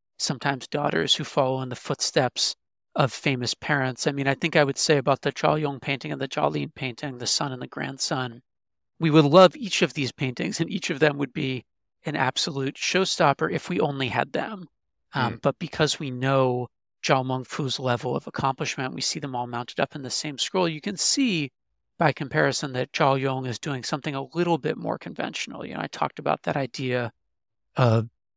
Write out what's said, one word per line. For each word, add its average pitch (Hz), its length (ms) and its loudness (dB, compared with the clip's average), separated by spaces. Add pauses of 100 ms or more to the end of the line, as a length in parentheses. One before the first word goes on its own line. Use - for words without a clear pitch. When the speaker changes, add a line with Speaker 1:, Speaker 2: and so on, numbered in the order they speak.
(180)
Speaker 1:
sometimes 139 480 -2
daughters 147 480 0
who 151 100 -4
follow 131 360 2
in 127 80 -4
the 123 80 -8
footsteps - 800 0 (380)
of 139 180 2
famous 127 400 -2
parents. 131 540 -2
I 147 60 0
mean, 139 140 -2
I 139 80 2
think 165 220 0
I 151 80 8
would 135 140 -2
say - 180 4
about 135 240 2
the 139 120 -2
Zhao 151 280 2
Yong 143 180 -4
painting 147 320 -6
and 143 120 -6
the 135 40 -4
Zhao 151 240 0
Lin 151 240 -4
painting, 131 440 -8
the 123 80 -6
son 143 260 -2
and 123 80 -8
the 127 60 -10
grandson, 135 760 -4 (580)
we 165 120 2
would 151 160 10
love 180 280 10
each - 280 -2
of 156 100 0
these 131 200 -4
paintings, - 460 -4
and 165 120 0
each 180 180 -6
of 139 120 -2
them 147 180 4
would 139 160 -4
be 131 320 -4 (400)
an 165 100 -4
absolute 135 600 0
showstopper 175 760 2
if - 160 -6
we - 100 -2
only 139 300 0
had 135 240 -2
them. 185 360 -6 (440)
Um, 120 220 0
Speaker 2:
Mm. 113 80 -16
Speaker 1:
but 139 160 0
because 156 400 -2
we 143 120 -6
know 127 580 0 (360)
Zhao 135 180 4
Mengfu's 131 560 -4
level 127 380 -2
of - 100 -6
accomplishment, 135 680 -4
we 127 80 -6
see - 180 -4
them 135 160 -8
all 123 100 -4
mounted 120 340 -8
up 139 140 0
in 143 80 -10
the 127 80 -10
same 143 280 -6
scroll, 185 280 0
you 156 140 -4
can 196 160 -8
see 180 560 0 (460)
by 151 140 4
comparison 143 600 0
that 127 200 -4
Zhao 135 280 2
Yong 131 240 -2
is 123 140 -4
doing 131 240 -6
something 143 320 -6
a 135 200 -6
little 170 220 2
bit - 220 -2
more - 200 -4
conventional. - 680 -8
You - 80 -10
know, - 60 -6
I - 80 -4
talked - 300 -4
about 147 260 0
that - 120 -2
idea 123 560 -4 (640)
of 117 320 6 (280)